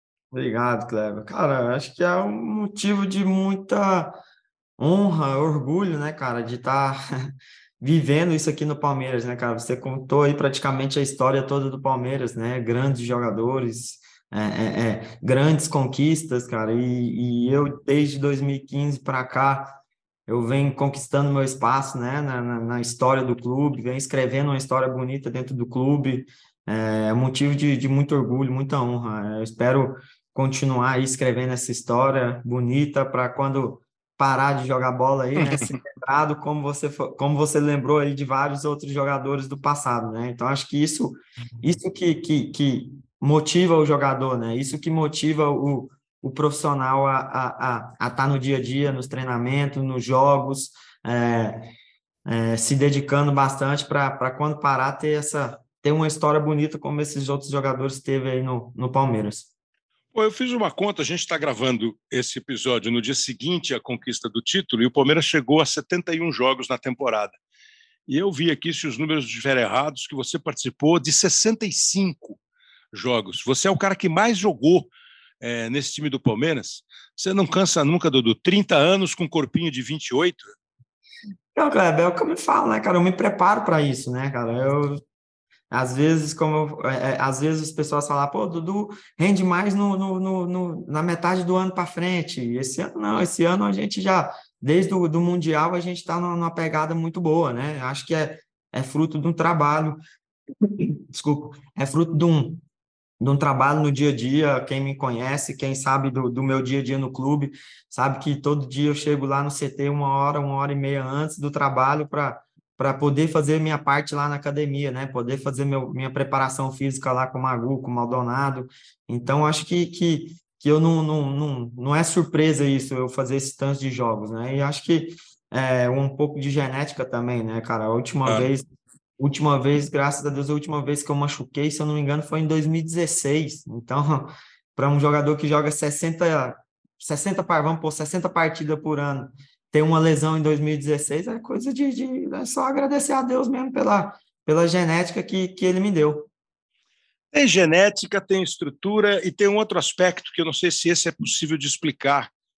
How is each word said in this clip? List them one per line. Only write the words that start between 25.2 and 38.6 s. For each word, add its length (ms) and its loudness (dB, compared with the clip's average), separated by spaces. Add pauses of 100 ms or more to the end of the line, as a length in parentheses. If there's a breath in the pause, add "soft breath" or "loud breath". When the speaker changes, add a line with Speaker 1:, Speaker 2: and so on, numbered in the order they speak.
Speaker 1:
dentro 240 -6
do 120 -2
clube. 580 0 (420 soft breath)
É, 440 0
é 40 2
motivo 400 2
de, 220 2
de 140 -2
muito 260 2
orgulho, 380 0
muita 260 -2
honra. 580 -4
Eu 60 -4
espero 520 0 (380 loud breath)
continuar 580 0
aí 120 2
escrevendo 480 0
essa 200 -4
história 760 0
bonita 580 0
pra 240 -2
quando 540 -2 (360)
parar 360 4
de 140 -2
jogar 240 0
bola 320 2
aí, 100 -2
né, 240 2
Speaker 2:
<laughs> 0 -
Speaker 1:
ser 160 -4
lembrado 640 -2
como 240 -4
você 280 -4
fo-, 240 -6
como 220 0
você 240 2
lembrou 400 2
aí 140 0
de 100 -4
vários 400 -2